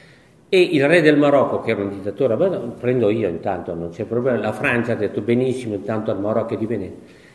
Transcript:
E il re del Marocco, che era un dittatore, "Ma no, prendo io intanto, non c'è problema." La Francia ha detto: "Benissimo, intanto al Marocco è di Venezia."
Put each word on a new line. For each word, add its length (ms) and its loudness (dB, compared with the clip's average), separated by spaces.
E 120 4
il 260 4
re 140 6
del 160 4
Marocco, 440 4
che 120 -2
era 100 -2
un 60 -2
dittatore, 480 -2
"Ma 100 2
no, 320 -4
prendo 320 0
io 180 0
intanto, 460 -4
non 160 -6
c'è 140 -8
problema." 340 0
La 140 -2
Francia 400 0
ha 40 -2
detto: 260 -4
"Benissimo, 520 0
intanto 380 -4
al 80 -6
Marocco 340 -2
è 20 -2
di 100 -4
Venezia." 540 -8